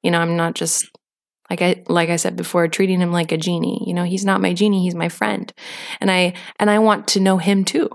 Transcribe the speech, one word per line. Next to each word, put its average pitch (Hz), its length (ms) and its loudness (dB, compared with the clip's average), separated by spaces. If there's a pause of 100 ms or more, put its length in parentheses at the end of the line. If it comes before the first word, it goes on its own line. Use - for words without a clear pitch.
You 175 80 0
know, 170 100 2
I'm 170 160 0
not 170 180 -2
just, - 360 -4 (600)
like 180 100 -4
I, 180 280 2
like 170 200 2
I 170 80 0
said 180 200 -2
before, 170 320 0
treating 185 320 0
him 175 120 0
like 170 200 0
a 165 40 -2
genie. 165 500 -2
You 180 80 -4
know, 175 100 -2
he's 190 200 -4
not 196 160 0
my 185 140 0
genie, 196 280 2
he's 180 120 0
my 170 140 -4
friend. - 440 -4 (480)
And 190 100 0
I, 180 240 2 (240)
and 208 120 4
I 208 80 4
want 220 300 4
to 196 120 2
know 190 180 4
him 190 260 2
too. - 300 0